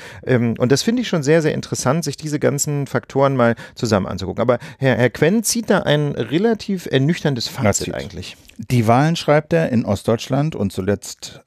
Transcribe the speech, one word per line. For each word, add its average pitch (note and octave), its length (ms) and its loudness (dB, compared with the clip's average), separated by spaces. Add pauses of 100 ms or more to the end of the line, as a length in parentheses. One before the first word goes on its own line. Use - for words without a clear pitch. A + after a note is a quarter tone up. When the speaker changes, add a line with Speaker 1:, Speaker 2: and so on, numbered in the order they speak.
(240)
Speaker 1:
Ähm, A#2 340 2
und A#2+ 120 2
das C3+ 120 4
finde B3 200 0
ich G#3 60 -8
schon D#3+ 160 -2
sehr, D#3 180 4
sehr D3+ 120 0
interessant, D3 500 -2
sich D3 120 -6
diese D3+ 220 -4
ganzen C#3+ 480 0
Faktoren C3+ 480 0
mal A#2 220 4 (180)
zusammen G#2+ 320 0
anzugucken. F#2 340 -6
Aber A#2+ 180 2 (200)
Herr, C3 180 2
Herr B2 140 4
Quen G3 320 2
zieht - 260 -2
da G3+ 120 2
ein D3 320 2
relativ F#3+ 760 -2
ernüchterndes C3+ 600 0
Fazit - 400 -2
Speaker 2:
Fazit. - 60 -6
Speaker 1:
eigentlich. C#2+ 420 -12 (220)
Speaker 2:
"Die A#2+ 280 0
Wahlen", C#3+ 300 4
schreibt D3+ 360 0
er, E3 180 2
"in A2 140 2
Ostdeutschland A#2+ 720 -2
und G2 180 -2
zuletzt, - 760 -6